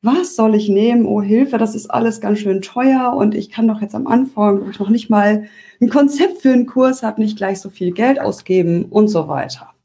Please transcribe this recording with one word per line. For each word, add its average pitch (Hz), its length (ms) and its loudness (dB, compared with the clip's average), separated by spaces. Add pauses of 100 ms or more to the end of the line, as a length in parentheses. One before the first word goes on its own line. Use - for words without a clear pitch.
Was 294 360 0
soll 220 180 4
ich 208 140 0
nehmen? 226 360 2
Oh 208 160 0
Hilfe, 233 360 2
das 220 180 -2
ist 220 120 -10
alles 226 340 -2
ganz 208 180 -2
schön 196 220 -2
teuer 254 520 0
und 214 220 0
ich 214 140 -8
kann 226 180 0
doch 214 140 -2
jetzt 208 140 -10
am - 120 -6
Anfang, 208 580 0
wo 196 40 -10
ich - 100 -14
noch 196 100 -6
nicht 226 200 0
mal 208 340 2 (380)
ein - 80 2
Konzept 285 540 0
für 262 100 4
einen 247 140 2
Kurs 254 360 0
habe, 220 160 -6
nicht 214 160 -2
gleich 196 240 -4
so 196 100 -14
viel 180 220 -4
Geld 254 300 0
ausgeben“ 180 640 -2
und 208 240 2
so 165 180 -2
weiter. - 440 -8 (140)